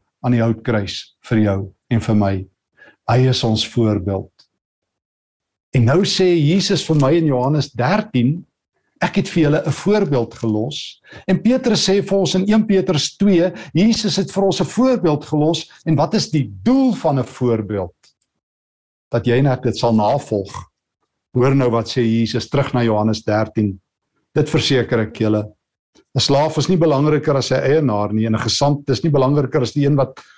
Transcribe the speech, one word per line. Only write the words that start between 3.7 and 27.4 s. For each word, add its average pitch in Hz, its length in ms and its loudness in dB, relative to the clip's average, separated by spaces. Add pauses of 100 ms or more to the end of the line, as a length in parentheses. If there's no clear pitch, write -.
En 120 160 4
nou 160 160 4
sê 190 320 2
Jesus 170 500 2
vir 156 140 2
my 135 160 4
in 165 100 2
Johannes 135 460 0
dertien, 143 720 0 (560)
"Ek - 160 -4
het - 120 0
vir 170 140 0
julle 147 240 2
'n 156 60 0
voorbeeld 147 640 -2
gelos." 110 640 -6 (260)
En 190 160 0
Petrus 240 460 0
sê 196 140 2
vir 196 160 0
ons 190 160 0
in 185 140 0
een 214 180 2
Petrus 185 500 0
twee, 185 360 2 (220)
Jesus 202 420 2
het 190 140 -2
vir 196 140 -2
ons 190 160 0
'n 175 40 -2
voorbeeld 180 600 0
gelos. 156 460 -2 (160)
En 160 100 2
wat 160 180 0
is - 160 -2
die 127 200 -2 (120)
doel 262 320 4
van 143 240 0
'n - 60 0
voorbeeld? 104 680 -2 (1160)
Dat 117 160 -4
jy 120 120 2
en 139 80 4
ek 127 160 0
dit 117 140 -2
sal 117 160 0
navolg. 107 600 0 (840)
Hoor 131 200 2
nou 131 160 2
wat 113 180 -2
sê 127 140 -2
Jesus 113 460 0
terug 139 240 -2
na 120 100 0
Johannes 110 400 0
dertien. 107 580 -2 (540)
"Dit 151 140 0
verseker 127 520 0
ek - 180 -6
julle. 107 340 -2 (640)
'n 127 60 -2
Slaaf 147 380 0
is 143 100 -2
nie 185 120 2
belangriker 147 560 2
as 127 120 -2